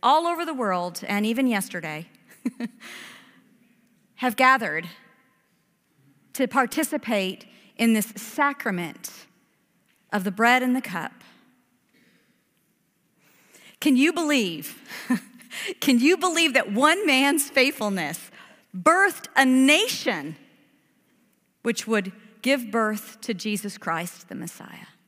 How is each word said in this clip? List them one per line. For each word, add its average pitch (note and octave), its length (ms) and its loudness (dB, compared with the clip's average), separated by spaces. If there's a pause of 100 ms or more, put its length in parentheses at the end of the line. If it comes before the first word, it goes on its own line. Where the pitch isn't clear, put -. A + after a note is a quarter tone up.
all D#4 240 4
over E4+ 180 -2
the E4 100 -6
world, F3+ 520 -4
and G3+ 180 0
even A#3 220 0
yesterday, F3+ 600 -4 (500)
<laughs> A#3 100 -8 (1500)
have B3+ 200 -2
gathered G#3 520 2 (1400)
to C4 160 0
participate A#3 1000 -2 (300)
in A#3 160 4
this G#3+ 240 0
sacrament G#3+ 960 -4 (1000)
of G3 120 -2
the G3+ 60 -2
bread A#3 320 4
and B3+ 120 2
the C4 60 0
cup. F3+ 320 -8 (2750)
Can C#4 160 4
you D4 160 6
believe, C#4 680 -2 (520)
<laughs> - 500 -12
can B3+ 180 4
you D4+ 180 4
believe E4 380 0
that A#3 180 2
one D#4 340 2
man's C#4 420 2
faithfulness G3+ 840 -2 (460)
birthed E4+ 580 2
a C4+ 100 6
nation C4 920 2 (1300)
which - 240 -4
would G3+ 260 -2 (300)
give B3 280 0
birth G#3+ 520 -2
to A3+ 120 -4
Jesus G#3 440 -6
Christ, E3 500 -6
the F#3+ 60 -14
Messiah? - 540 -14 (200)